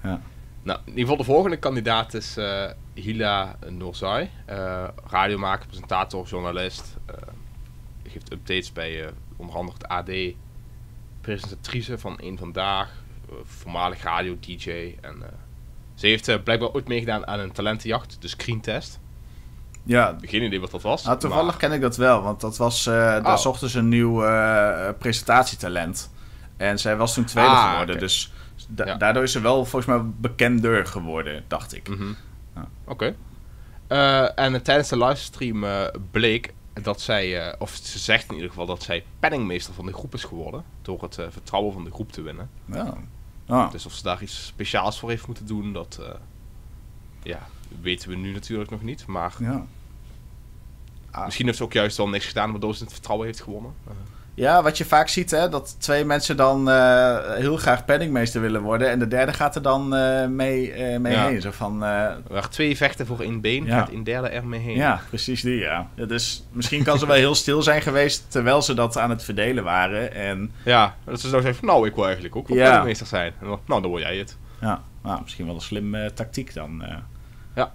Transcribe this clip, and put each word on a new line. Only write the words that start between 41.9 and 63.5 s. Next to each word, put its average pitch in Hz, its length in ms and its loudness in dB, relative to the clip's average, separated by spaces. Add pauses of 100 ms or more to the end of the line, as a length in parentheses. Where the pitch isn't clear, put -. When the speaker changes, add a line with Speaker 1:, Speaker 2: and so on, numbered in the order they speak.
Speaker 2:
groep - 200 -8
te - 100 -12
winnen. 78 280 -10 (160)
Speaker 1:
Ja. - 280 -6 (540)
Ah. 123 240 2
Speaker 2:
Dus - 140 -10
of 87 80 -14
ze - 100 -12
daar 90 180 -2
iets - 240 -10
speciaals 104 540 -2
voor - 100 -8
heeft 117 180 -4
moeten 110 180 -10
doen, 104 280 -4
dat, 87 280 -10
eh, - 60 -12 (1160)
ja, 85 160 -8 (420)
weten 90 280 -4
we 90 60 -6
nu 95 180 -6
natuurlijk 104 360 -6
nog 107 120 -10
niet, 117 240 -10
maar 90 340 -4
Speaker 1:
Ja. 131 260 -4 (1500)
Ah. 95 140 -8
Speaker 2:
misschien 113 200 -2
heeft 117 120 2
ze 127 60 -2
ook 110 100 -6
juist 104 240 2
wel 101 120 2
niks 101 160 -2
gedaan 110 260 -2
waardoor 107 240 -2
ze - 80 -12
het 110 100 -14
vertrouwen 110 340 -4
heeft 113 140 -10
gewonnen. 107 320 -12 (140)
Eh. 104 60 -12 (420)
Speaker 1:
Ja, 156 280 6
wat 151 140 4
je 165 80 0
vaak 156 220 8
ziet, 180 240 0
hè, 165 180 4
dat 147 300 -4
twee 147 260 2
mensen 147 320 2
dan, 135 320 6
eh, 127 480 8 (180)
heel 139 220 2
graag 123 280 4
penningmeester 139 560 2
willen 110 200 2
worden 113 280 2
en 123 100 2
de 120 80 2
derde 127 260 2
gaat 147 220 0
er 151 60 -2
dan, 135 340 2
eh, 131 320 4
mee, 131 440 0
eh, 120 280 -2
mee 120 140 2
Speaker 2:
Ja. 107 140 6
Speaker 1:
heen. 107 140 2
Zo 101 100 -4
van, 104 220 -4 (100)
eh, 104 280 2 (160)
Speaker 2:
Waar 98 220 -2
twee 147 280 0
vechten 139 280 2
voor 117 140 -4
één 113 220 -2
been, 127 240 0